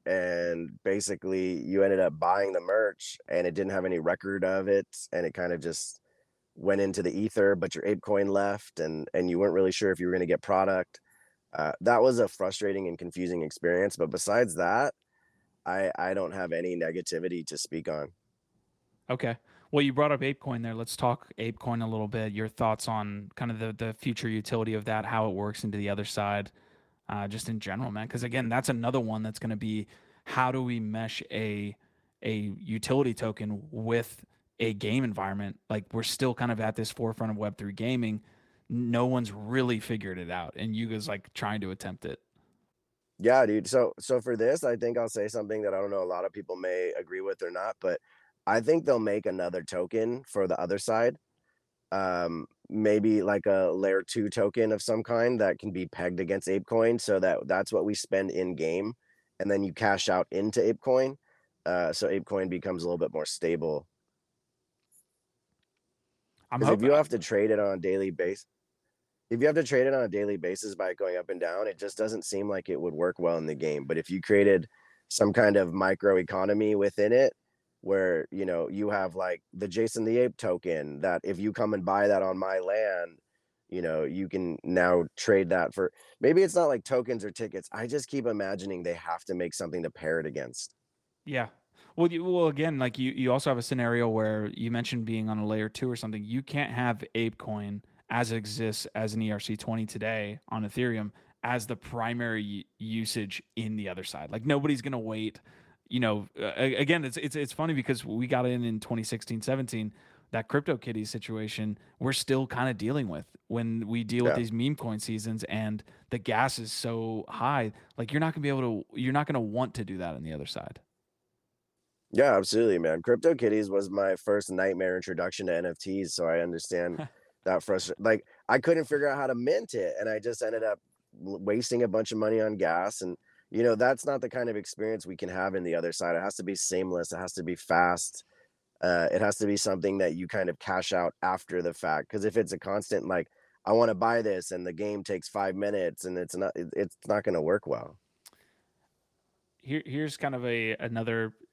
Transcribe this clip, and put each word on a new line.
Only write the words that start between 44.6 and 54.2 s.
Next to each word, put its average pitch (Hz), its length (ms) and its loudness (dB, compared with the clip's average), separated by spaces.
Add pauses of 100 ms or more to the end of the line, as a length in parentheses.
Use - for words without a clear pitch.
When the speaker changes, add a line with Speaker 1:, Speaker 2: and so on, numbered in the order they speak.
Speaker 1:
I 120 140 2
think 117 200 0
I'll 113 120 0
say 104 180 -2
something 107 360 -4
that 98 100 0
I 95 80 0
don't 101 100 -2
know 98 120 0
a - 20 -2
lot 90 200 -2
of 95 60 -4
people 95 240 -8
may 90 420 -2
agree 90 240 -6
with 98 200 -6
or 87 100 -4
not, 95 300 -4
but 90 180 0 (480)
I 110 140 4
think 156 240 4
they'll 131 140 4
make 104 260 0
another 90 380 -2
token 110 600 -2
for 98 240 0
the 90 120 0
other 90 200 0
side. 117 380 2 (760)
Um, 87 560 0 (220)
maybe, 107 540 4
like, 101 240 2
a 95 260 4
layer 95 300 2
two 104 260 -2